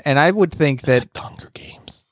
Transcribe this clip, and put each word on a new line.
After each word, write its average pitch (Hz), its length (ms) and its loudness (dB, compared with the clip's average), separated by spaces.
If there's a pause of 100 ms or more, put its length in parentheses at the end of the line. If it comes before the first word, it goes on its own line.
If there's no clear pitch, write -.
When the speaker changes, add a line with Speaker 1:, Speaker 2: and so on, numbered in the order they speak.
Speaker 1:
and 139 140 2
I 160 120 4
would 196 220 0
think 139 280 0
Speaker 2:
It's - 60 -8
Speaker 1:
that 127 140 4
Speaker 2:
like - 140 -12
the - 60 -12
Hunger - 340 -18
Games. - 580 -20